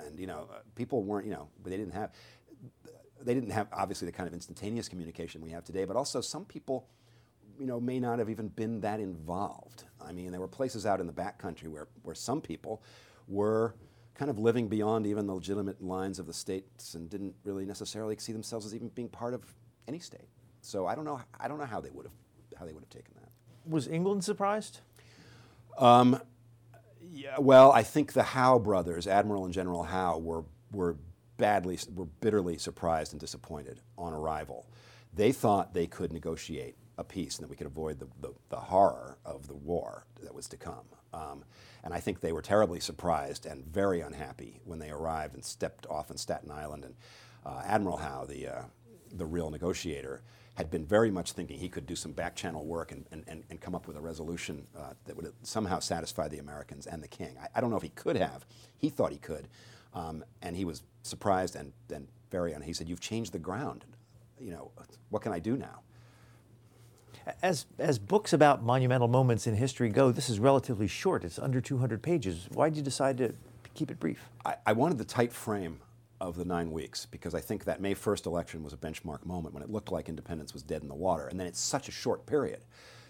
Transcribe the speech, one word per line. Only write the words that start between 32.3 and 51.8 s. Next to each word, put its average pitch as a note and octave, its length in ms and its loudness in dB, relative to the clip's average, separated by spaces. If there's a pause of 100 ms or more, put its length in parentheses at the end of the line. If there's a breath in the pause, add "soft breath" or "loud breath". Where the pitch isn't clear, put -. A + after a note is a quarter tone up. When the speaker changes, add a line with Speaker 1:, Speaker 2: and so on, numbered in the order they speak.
Speaker 1:
surprised E2 540 -2
and D2+ 80 -10
disappointed D2 600 -12 (160)
on E2+ 160 -6
arrival. D2+ 520 -4 (480 soft breath)
They G#2 200 6
thought G2+ 400 4
they E2+ 140 0
could E2 260 -4
negotiate D#2+ 600 -8 (220)
a F2 60 -8
peace D#2+ 340 -8
and E2 80 -12
that D2 40 -14
we C#2 60 -14
could D2+ 100 -8
avoid D2+ 320 -6
the, C2 100 -14 (120)
the, C2+ 140 -10 (160)
the - 80 -6
horror C#2 680 4
of D2 240 -12
the C#2+ 80 -14
war C#2+ 500 -4 (160)
that C2 140 -14
was - 140 -14
to - 80 -16
come. C2+ 260 -12 (300)
Um, D2 320 -10 (400 loud breath)
and E2 80 -8
I E2+ 80 -2
think G2 180 -2
they E2 140 0
were D2+ 80 -4
terribly F#2+ 400 4
surprised D2+ 640 -2
and C#2 200 -12
very F2+ 360 2
unhappy C2+ 640 -12
when E2 140 -10
they D#2 100 -10
arrived D#2 440 -4
and C2+ 100 -16
stepped - 440 -8
off D2+ 240 -6
in C#2+ 60 -12
Staten D2+ 340 -6
Island. D2 320 -10
And, C2 120 -18 (500 loud breath)
uh, C2+ 200 -10
Admiral G2 300 2
Howe, C#2 300 -6
the, C2+ 220 -10
uh, B1+ 140 -8 (520)
the F2 120 -6
real D#2+ 240 -2
negotiator, D2+ 720 -4 (320 soft breath)
had D#2+ 140 -4
been D#2+ 160 -4
very G#2+ 240 8
much F2+ 220 -2
thinking C#2+ 260 -8
he F2+ 120 -6
could D2 160 -8